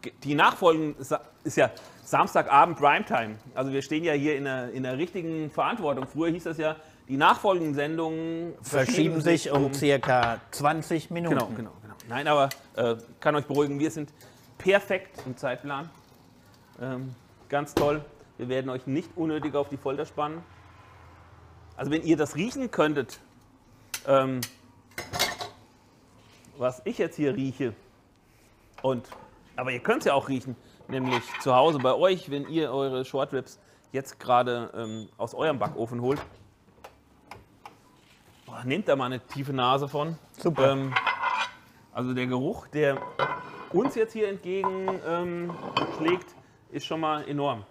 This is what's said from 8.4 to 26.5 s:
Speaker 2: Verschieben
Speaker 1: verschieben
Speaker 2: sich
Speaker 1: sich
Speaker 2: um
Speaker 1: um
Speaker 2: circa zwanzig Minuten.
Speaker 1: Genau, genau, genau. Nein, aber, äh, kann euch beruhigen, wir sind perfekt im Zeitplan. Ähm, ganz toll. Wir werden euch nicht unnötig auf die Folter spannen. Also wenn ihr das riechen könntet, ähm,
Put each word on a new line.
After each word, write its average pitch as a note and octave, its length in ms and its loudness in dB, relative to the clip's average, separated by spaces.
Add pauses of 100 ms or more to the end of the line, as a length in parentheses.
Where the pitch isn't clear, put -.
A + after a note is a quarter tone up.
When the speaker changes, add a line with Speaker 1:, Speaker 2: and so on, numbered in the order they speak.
Speaker 2:
Verschieben D#3+ 560 2
Speaker 1:
verschieben D3 40 0
Speaker 2:
sich E3 220 4
Speaker 1:
sich C#3 80 -4
Speaker 2:
um C#3 140 4
Speaker 1:
um C3+ 80 -2
Speaker 2:
circa C3+ 640 4 (120)
zwanzig D#3 600 0
Minuten. E3+ 240 0
Speaker 1:
Genau, A#2+ 120 2
genau, A2 240 -8 (100)
genau. G#2+ 140 -18 (120)
Nein, C3 220 -2
aber, C#3+ 200 6 (260)
äh, A#2 200 2 (240)
kann D3+ 160 2
euch C#3+ 100 0
beruhigen, C#3+ 340 2
wir D3+ 120 0
sind D3+ 220 -10 (440)
perfekt - 680 0
im B2+ 100 -8
Zeitplan. C#3 540 -6 (920)
Ähm, B2+ 340 -8 (360)
ganz C#3+ 260 -2
toll. D3 300 2 (320)
Wir B2 100 -8
werden C3 220 -2
euch B2+ 180 -6
nicht C#3+ 300 -2
unnötig D3+ 380 -2
auf C#3+ 120 0
die C#3 100 -8
Folter C#3+ 280 -4
spannen. D#3 360 -6 (1300)
Also C#3 160 -4
wenn D#3+ 120 0
ihr D#3+ 120 6
das D3 200 0
riechen A#3+ 360 -4
könntet, D3+ 480 0 (880)
ähm, C3 320 4 (2250)